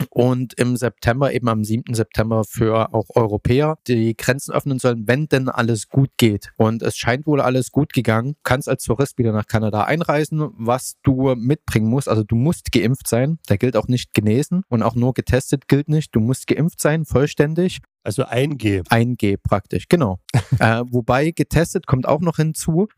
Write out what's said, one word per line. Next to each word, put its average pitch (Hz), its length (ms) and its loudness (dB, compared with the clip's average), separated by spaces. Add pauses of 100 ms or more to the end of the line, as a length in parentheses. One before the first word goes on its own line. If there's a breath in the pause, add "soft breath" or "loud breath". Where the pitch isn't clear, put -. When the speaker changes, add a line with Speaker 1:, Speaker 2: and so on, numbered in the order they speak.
Speaker 1:
Und 127 440 0
im 123 240 0
September, 123 560 0
eben 120 160 -2
am 110 160 0
siebten 113 300 -4
September 110 500 0
für 110 480 0
auch 113 160 -2
Europäer, 123 680 0 (100)
die 113 280 0
Grenzen - 380 -4
öffnen 131 260 -2
sollen, 117 260 -2
wenn 135 220 2
denn 131 220 0
alles 117 400 -2
gut 135 260 2
geht. 104 400 0
Und 113 260 0
es 110 140 -2
scheint 131 320 -2
wohl 143 140 2
alles 127 300 0
gut 143 200 0
gegangen. 117 440 0
Du - 80 -20
kannst - 260 0
als - 160 -4
Tourist 135 320 -2
wieder 113 160 0
nach 107 140 -2
Kanada 107 360 0
einreisen, 151 720 -2
was 117 500 -4
du 131 320 2
mitbringen 117 540 -2
musst. 139 180 0
Also 110 160 2
du 117 120 -2
musst 139 360 -2
geimpft 117 340 0
sein, 135 320 0 (100)
da 101 100 2
gilt 127 180 0
auch 110 140 0
nicht - 240 -2
genesen 120 560 0
und 113 120 0
auch 113 140 0
nur 123 180 0
getestet - 540 -2
gilt 143 220 2
nicht. 151 260 -2
Du 113 60 2
musst 123 260 -2
geimpft - 320 0
sein, 156 240 0
vollständig. 151 760 0 (240)
Speaker 2:
Also 113 200 -2
ein 135 340 -2
G. 101 320 0
Speaker 1:
Ein 117 260 2
G 98 220 0
praktisch, - 520 -2
genau. 120 300 2 (140)
<laughs> 123 260 0
Äh, 117 300 4
wobei 123 420 0
getestet 165 560 -2
kommt 131 200 0
auch 147 120 2
noch 170 160 -2
hinzu. 160 520 -2 (100)